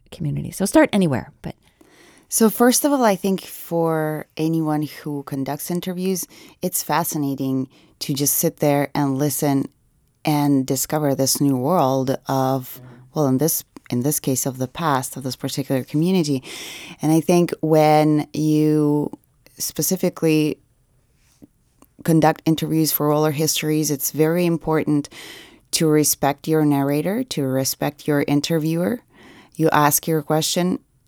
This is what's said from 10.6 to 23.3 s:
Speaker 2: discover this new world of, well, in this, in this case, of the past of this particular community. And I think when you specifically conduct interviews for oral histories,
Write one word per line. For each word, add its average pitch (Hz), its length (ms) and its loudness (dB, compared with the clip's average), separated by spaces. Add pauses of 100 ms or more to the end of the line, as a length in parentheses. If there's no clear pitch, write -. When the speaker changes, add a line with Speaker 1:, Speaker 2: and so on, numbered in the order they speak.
Speaker 2:
discover 143 480 -2
this 135 260 0
new 139 160 2
world 135 580 0 (120)
of, 131 520 -2 (360)
well, 156 100 2
in 131 140 2
this, - 240 0 (260)
in 123 140 -2
this 147 160 -2
case, - 260 -2
of 127 140 -6
the 127 80 -4
past 139 500 -4
of 131 60 -12
this 131 120 -6
particular 135 480 -4
community. 151 600 0 (580)
And 151 100 2
I 160 100 4
think 175 300 2 (100)
when 151 720 4
you 151 800 2 (480)
specifically 160 1040 0 (1400)
conduct 160 420 4
interviews 156 460 0
for 147 160 -2
oral 151 180 2
histories, 151 680 0